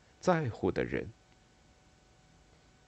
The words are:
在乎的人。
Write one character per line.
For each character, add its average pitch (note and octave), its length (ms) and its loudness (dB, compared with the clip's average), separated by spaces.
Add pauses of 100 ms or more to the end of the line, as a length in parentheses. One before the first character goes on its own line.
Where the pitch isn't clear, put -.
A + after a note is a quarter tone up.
(200)
在 D#3+ 300 2
乎 F#2+ 200 0
的 B1+ 140 0
人。 B1 240 -4 (1800)